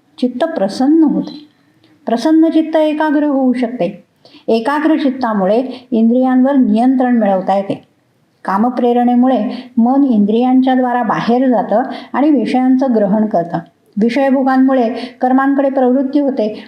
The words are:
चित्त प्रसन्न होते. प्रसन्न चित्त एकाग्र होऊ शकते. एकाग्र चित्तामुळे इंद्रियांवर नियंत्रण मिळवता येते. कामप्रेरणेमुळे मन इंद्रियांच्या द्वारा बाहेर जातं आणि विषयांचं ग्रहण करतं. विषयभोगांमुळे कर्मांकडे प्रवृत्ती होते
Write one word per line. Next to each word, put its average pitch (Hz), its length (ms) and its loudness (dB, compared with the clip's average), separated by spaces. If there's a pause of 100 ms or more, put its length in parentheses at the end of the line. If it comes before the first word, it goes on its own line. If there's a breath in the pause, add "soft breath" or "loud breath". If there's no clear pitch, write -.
(180)
चित्त 247 260 -4
प्रसन्न 302 600 0
होते. - 440 -4 (580 soft breath)
प्रसन्न 320 420 2
चित्त 311 280 0
एकाग्र 302 480 0
होऊ 269 280 0
शकते. 247 520 -4 (440 soft breath)
एकाग्र 285 480 0
चित्तामुळे 233 960 -2
इंद्रियांवर 254 640 2
नियंत्रण 247 640 2
मिळवता 196 400 0
येते. - 300 -6 (580)
कामप्रेरणेमुळे 240 1300 0
मन 262 260 2
इंद्रियांच्या 254 680 2
द्वारा 247 280 0
बाहेर 233 460 0
जातं 220 340 0 (300 loud breath)
आणि 294 180 2
विषयांचं 254 640 2
ग्रहण 214 320 0
करतं. 170 320 -4 (420)
विषयभोगांमुळे 262 880 2 (320 loud breath)
कर्मांकडे 269 500 2
प्रवृत्ती 269 480 0
होते 226 500 -2